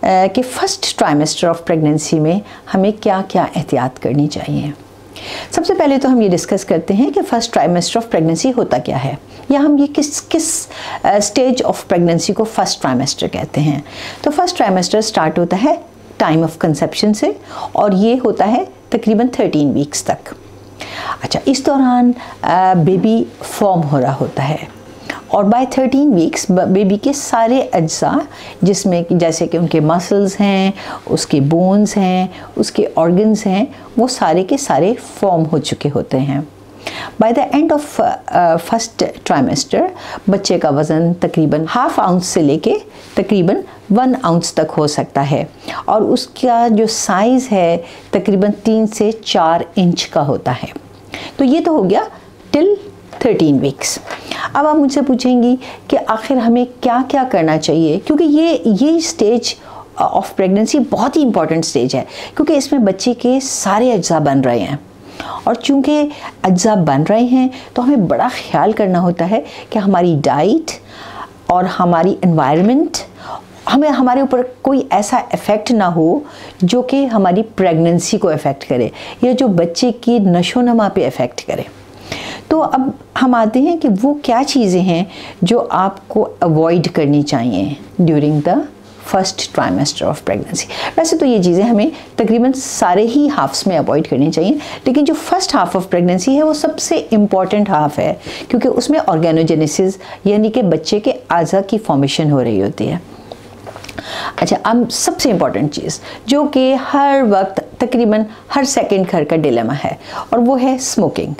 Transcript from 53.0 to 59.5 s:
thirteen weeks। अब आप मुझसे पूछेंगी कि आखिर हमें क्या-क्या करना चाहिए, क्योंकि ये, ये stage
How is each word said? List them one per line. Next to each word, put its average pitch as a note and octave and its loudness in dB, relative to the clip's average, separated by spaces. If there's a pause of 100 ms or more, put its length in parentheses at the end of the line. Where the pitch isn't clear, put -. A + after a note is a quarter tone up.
thirteen D#3 2
weeks। - -4 (560)
अब C#4+ 2
आप D4+ 2
मुझसे C#4+ 2
पूछेंगी B3 2 (300)
कि - 2
आखिर - -2
हमें A#3 2
क्या-क्या B3 0
करना E3 2
चाहिए, D#3+ 2
क्योंकि D#4 0
ये, D#4+ 2
ये C4+ 2
stage A#3 0 (460)